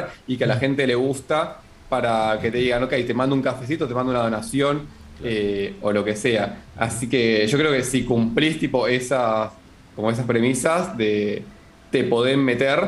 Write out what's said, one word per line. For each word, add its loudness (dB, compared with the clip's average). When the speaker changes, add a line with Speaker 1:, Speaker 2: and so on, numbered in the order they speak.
Speaker 1:
Ujú. -8
Speaker 2:
y -4
que 0
a 2
la 4
Speaker 1:
Ujú. 0
Speaker 2:
gente 2
le 2
gusta -2
para 0
que 0
te -2
digan, 2
"Ok, -2
te -2
mando 2
un 0
cafecito, -2
te -4
mando -2
una 0
donación", -2
Speaker 1:
Claro. -4
Speaker 2:
eh, -2
o 0
lo 2
que -2
sea. -2
Así -4
que 2
yo 2
creo 2
que 0
si 0
cumplís, 2
tipo, 0
esas, 0
como -2
esas -2
premisas 0
de 0
te 2
podés 2
meter, 2